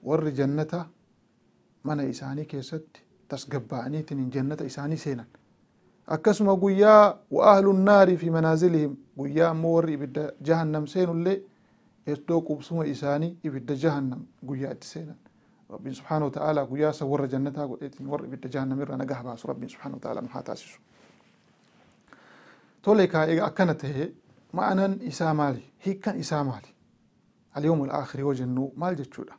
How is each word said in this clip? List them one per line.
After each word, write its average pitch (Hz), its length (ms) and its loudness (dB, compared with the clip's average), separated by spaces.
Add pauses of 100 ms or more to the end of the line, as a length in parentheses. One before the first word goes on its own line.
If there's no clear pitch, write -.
warri 151 280 -2
jannata 151 540 -2 (960)
mana 147 200 -4
isaanii 135 420 -8
keessatti 151 540 -12 (280)
tasgabba'aniitiin 135 1040 -6
jannata 139 340 -4
isaanii 143 320 -6
seenan. 123 280 -6 (840)
Akkasuma 196 480 4
guyyaa 202 640 8 (140)
وأهل 196 380 8
النار 190 480 8
في 165 120 -2
منازلهم. 160 680 2 (220)
Guyyaa 143 320 2
ammoo 165 260 0
warri 160 180 2
ibidda 139 380 -6 (100)
jahannam 156 460 0
seenullee 180 520 0 (680)
iddoo 147 340 0
qubsuma 160 440 -4
isaanii 147 580 -4
ibidda 135 320 -6
jahannam 135 500 -2 (200)
guyyaa 135 260 -8
itti - 160 -14
seenan. 160 280 -14 (580)
Rabbiin 135 220 -12
Subhaanahu 151 340 -2
wa - 20 -14
Ta'aalaa 147 340 -2
guyyaa 147 280 -2
san 147 160 -6
warra 139 180 -2
jannataa 139 400 -6
godheetiin 135 420 -12
warra 147 180 -6
ibidda 127 220 -12
jahannamirraa 135 480 -6
nagaa 127 260 -8
baasu 120 240 -12
Rabbiin - 220 -8
Subhaanahu - 280 -14
wa - 60 -18
Ta'aalaa - 180 -8
nu - 120 -12
haa 131 100 -10
taasisu. - 360 -14 (2000)
Tole, 202 260 4
kaa 160 180 0
egaa 160 220 0
akkana 165 280 0
ta'e, 143 360 -6 (420)
ma'anaan 190 480 0
isaa 160 320 -2
maali? 143 300 -2 (220)
Hiikkan 190 340 -4
isaa 151 240 -4
maali? 127 240 -8 (880)
Al-yawmul 147 340 0
aakhir 143 300 -6
yoo 139 140 -2
jennu 127 420 -4
maal 175 200 -4
jechuudha? - 440 -14